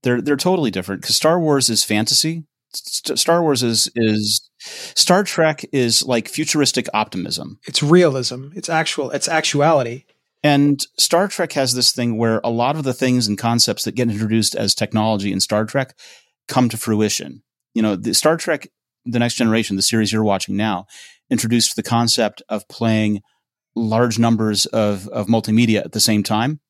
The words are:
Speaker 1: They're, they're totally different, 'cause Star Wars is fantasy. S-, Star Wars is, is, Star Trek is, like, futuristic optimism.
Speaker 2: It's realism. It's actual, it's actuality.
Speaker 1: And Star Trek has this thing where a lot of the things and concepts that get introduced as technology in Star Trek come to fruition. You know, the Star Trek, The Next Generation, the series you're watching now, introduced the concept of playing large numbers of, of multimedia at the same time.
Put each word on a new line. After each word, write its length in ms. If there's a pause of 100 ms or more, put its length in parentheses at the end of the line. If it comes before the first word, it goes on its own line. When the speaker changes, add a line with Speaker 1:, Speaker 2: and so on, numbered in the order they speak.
Speaker 1:
They're, 180
they're 160
totally 340
different, 300
'cause 160
Star 220
Wars 300
is 140
fantasy. 640 (280)
S-, 460
Star 220
Wars 220
is, 320
is, 540 (460)
Star 300
Trek 480
is, 300
like, 260
futuristic 640
optimism. 760
Speaker 2:
It's 160
realism. 720
It's 140
actual, 420
it's 160
actuality. 760 (360)
Speaker 1:
And 400 (160)
Star 300
Trek 260
has 200
this 180
thing 260
where 280
a 40
lot 280
of 80
the 80
things 340
and 100
concepts 460
that 120
get 140
introduced 460
as 180
technology 600
in 80
Star 240
Trek 320 (500)
come 220
to 80
fruition. 680 (300)
You 80
know, 160
the 160
Star 240
Trek, 320 (360)
The 140
Next 160
Generation, 400
the 60
series 320
you're 100
watching 320
now, 300 (440)
introduced 460
the 80
concept 640
of 220
playing 520 (540)
large 420
numbers 500
of, 420
of 180
multimedia 560
at 80
the 80
same 240
time. 460